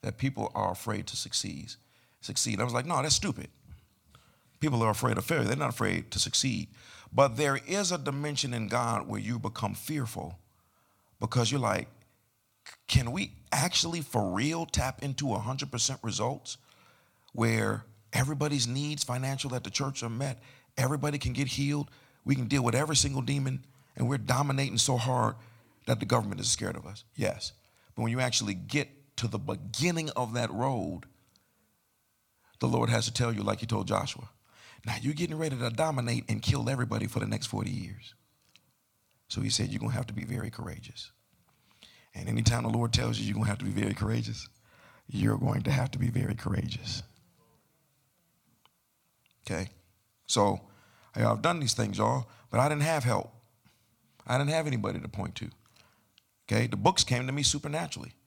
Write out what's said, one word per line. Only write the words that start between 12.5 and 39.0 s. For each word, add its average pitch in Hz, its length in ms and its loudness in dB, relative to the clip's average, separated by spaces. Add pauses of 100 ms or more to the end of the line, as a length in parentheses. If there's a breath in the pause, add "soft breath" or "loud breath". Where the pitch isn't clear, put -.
"Can 120 240 4
we 185 220 -4 (180)
actually 165 500 2
for 104 320 0
real 156 320 0
tap - 360 -2
into 139 320 -2
a 101 60 0
hundred 131 320 -4
percent 120 320 0
results 113 540 -4 (760 soft breath)
where 110 520 2 (280)
everybody's 139 540 2
needs 143 360 -2
financial 131 520 -2
at 120 80 -4
the 98 80 -8
church 139 320 -2
are 117 60 -4
met, 127 320 -4 (360 loud breath)
everybody 143 400 2
can 127 160 -2
get 135 140 0
healed, 143 420 0 (360 loud breath)
we 135 100 6
can 123 120 0
deal 135 160 4
with 117 120 4
every 151 200 2
single 135 260 2
demon, 135 440 -2 (300 soft breath)
and 120 140 2
we're 139 80 0
dominating 135 600 2
so 127 200 4
hard 117 380 2 (500 loud breath)
that 123 140 2
the - 60 -2
government 101 360 2
is - 80 0
scared 92 260 0
of - 100 -10
us?" 104 200 -14 (100)
Yes. 92 380 -2 (420 soft breath)
But 113 80 -2
when 113 80 0
you 123 80 -2
actually 117 340 0
get 101 360 -2 (280)
to 120 100 -2
the 98 120 -2
beginning 127 720 -2
of 117 220 -2
that 120 180 0
road, 95 560 -2 (1500 soft breath)
the 131 80 2
Lord 120 220 2
has 113 160 2
to 113 60 -2
tell 117 220 0
you, 104 80 -4
like 101 180 -2
he 113 60 -6
told 107 220 -2
Joshua, - 420 -2 (560 loud breath)
"Now 113 160 -4
you're 147 140 0
getting 156 220 -2
ready 151 200 -2
to 123 140 -2
dominate 120 580 0
and 110 140 0
kill 123 260 2
everybody 110 380 0
for 110 120 -2
the 104 60 -2
next 104 220 -2
forty 98 240 -4
years." - 420 -8 (1160)